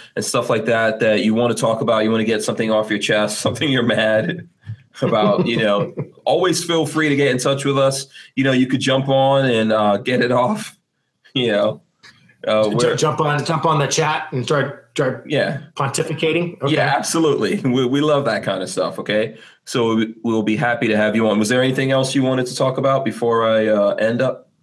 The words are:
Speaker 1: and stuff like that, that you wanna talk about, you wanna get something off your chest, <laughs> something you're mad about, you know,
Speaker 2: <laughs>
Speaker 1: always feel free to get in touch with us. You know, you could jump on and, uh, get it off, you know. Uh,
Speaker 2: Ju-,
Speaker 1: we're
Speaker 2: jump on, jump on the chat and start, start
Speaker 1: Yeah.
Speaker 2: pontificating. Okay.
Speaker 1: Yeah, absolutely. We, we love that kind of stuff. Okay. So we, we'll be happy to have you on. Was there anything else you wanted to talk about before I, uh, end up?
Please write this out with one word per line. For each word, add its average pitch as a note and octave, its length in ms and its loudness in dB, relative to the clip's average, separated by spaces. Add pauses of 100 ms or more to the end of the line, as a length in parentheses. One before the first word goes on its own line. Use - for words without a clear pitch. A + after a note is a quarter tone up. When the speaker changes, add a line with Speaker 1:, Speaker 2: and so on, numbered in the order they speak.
(140)
Speaker 1:
and G#2+ 100 -4
stuff A#2+ 240 -2
like A2 180 0
that, A2+ 340 0
that G#2+ 220 2
you G#2+ 120 2
wanna A#2 200 2
talk A2+ 280 -2
about, A2 220 2
you A2 60 0
wanna A2+ 140 0
get G#2+ 200 0
something A2+ 260 -2
off G#2+ 180 0
your G#2 120 -2
chest, G#2+ 400 0
<laughs> - 0 -
something - 300 -2
you're C3 120 0
mad A2 640 0 (540)
about, A2 440 2
you A#2 120 0
know, G2+ 340 0 (160)
Speaker 2:
<laughs> - 160 -20
Speaker 1:
always E3+ 400 0
feel E3 220 0
free D3+ 240 0
to C#3 60 2
get C#3 140 2
in B2+ 80 0
touch C3+ 280 0
with C#3 120 0
us. C3+ 280 0 (300)
You C3 80 0
know, C3+ 80 2
you B2+ 140 4
could B2+ 140 -2
jump C3+ 280 0
on C3+ 360 4
and, A2+ 280 2
uh, G#2 260 2
get B2 240 0
it B2 100 0
off, B2+ 460 -2 (560)
you B2 180 0
know. G#2 300 0 (640)
Uh, G#2+ 240 2
Speaker 2:
Ju-, G#2 60 -2
Speaker 1:
we're A#2+ 200 2
Speaker 2:
jump D3+ 240 0
on, D3 240 0
jump E3 220 -2
on D#3 140 2
the C#3 80 2
chat D#3 440 -2
and B2+ 120 -4
start, C#3+ 500 -4
start B2+ 340 -2
Speaker 1:
Yeah. C#3+ 300 -2 (160)
Speaker 2:
pontificating. D#3+ 880 -4
Okay. C#3+ 140 0
Speaker 1:
Yeah, C3+ 200 0
absolutely. C#3 640 0
We, B2+ 240 0
we C3 160 0
love D3 260 2
that G#2 180 -2
kind F#2+ 180 -2
of F2+ 80 -8
stuff. E2+ 280 -2
Okay. G#2+ 380 -2 (300)
So A2+ 300 0
we, A2+ 260 0
we'll A2 220 0
be G#2+ 120 0
happy A#2+ 320 0
to G#2+ 80 2
have G#2+ 200 2
you A2+ 120 2
on. G#2 100 2
Was G#2+ 120 0
there B2+ 120 2
anything C3+ 280 0
else C3+ 240 0
you C#3 80 2
wanted B2+ 240 0
to - 100 -8
talk C3 220 -2
about C3+ 260 0
before A2+ 420 0
I, A2 200 2
uh, G#2 300 2
end A#2 260 0
up? - 220 -4 (180)